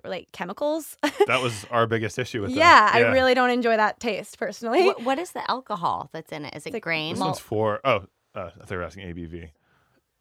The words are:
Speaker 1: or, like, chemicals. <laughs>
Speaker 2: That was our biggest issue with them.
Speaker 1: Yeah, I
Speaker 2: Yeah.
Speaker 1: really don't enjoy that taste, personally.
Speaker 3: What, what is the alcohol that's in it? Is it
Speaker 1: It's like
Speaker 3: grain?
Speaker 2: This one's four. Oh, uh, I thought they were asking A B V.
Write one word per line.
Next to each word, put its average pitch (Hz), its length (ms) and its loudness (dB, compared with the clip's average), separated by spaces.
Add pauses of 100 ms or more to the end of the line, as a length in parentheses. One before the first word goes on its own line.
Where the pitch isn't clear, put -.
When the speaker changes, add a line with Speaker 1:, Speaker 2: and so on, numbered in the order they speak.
Speaker 1:
or, - 80 -12
like, 185 200 -10
chemicals. 294 680 -6
<laughs> 302 260 2
Speaker 2:
That 123 140 2
was 113 300 -4
our 117 160 4
biggest 110 320 -2
issue 120 220 -4
with 101 100 -2
them. 262 80 -2
Speaker 1:
Yeah, 294 340 8
I 233 80 4
Speaker 2:
Yeah. 233 100 4
Speaker 1:
really 262 220 4
don't 247 160 4
enjoy 240 260 2
that 214 240 0
taste, 208 380 -8
personally. 233 480 0
Speaker 3:
What, 359 180 0
what 269 160 0
is 359 120 -10
the - 180 -6
alcohol 175 640 -4
that's 160 180 -14
in 151 140 -10
it? - 100 -14
Is 151 100 -14
it 165 40 -10
Speaker 1:
It's - 60 -8
like 220 80 -10
Speaker 3:
grain? 160 320 -4
Speaker 2:
This 190 60 -4
one's 185 180 -2
four. 107 440 -2
Oh, 107 220 0 (300)
uh, - 40 -10
I 90 120 -10
thought - 160 -14
they 101 100 -8
were 87 60 -6
asking 90 260 -12
A 85 40 -12
B 85 120 -10
V. 82 220 -14 (720)